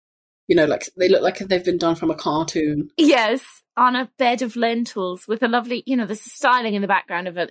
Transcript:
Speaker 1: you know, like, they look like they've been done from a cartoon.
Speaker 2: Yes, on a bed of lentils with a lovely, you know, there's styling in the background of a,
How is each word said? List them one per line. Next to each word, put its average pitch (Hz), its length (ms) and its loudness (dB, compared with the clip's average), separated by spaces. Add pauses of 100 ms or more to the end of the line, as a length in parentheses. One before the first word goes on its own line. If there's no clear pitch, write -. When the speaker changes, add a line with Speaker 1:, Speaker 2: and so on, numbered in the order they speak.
(480)
Speaker 1:
you 180 80 4
know, 165 100 6
like, - 320 -2
they 180 120 4
look 185 120 6
like - 180 0
they've 190 240 0
been 180 140 0
done 165 180 0
from 160 160 -2
a 156 40 -4
cartoon. 156 840 -2
Speaker 2:
Yes, 262 460 4 (340)
on 247 180 4
a 247 220 -4
bed 240 240 0
of 233 140 -4
lentils 233 720 -2
with 220 160 -2
a 240 40 4
lovely, 240 380 -2
you 262 100 -2
know, 240 100 0
there's 208 160 -6
styling 240 520 0
in 202 80 -2
the 202 60 -2
background 180 400 -2
of 170 100 -10
a, 170 140 -2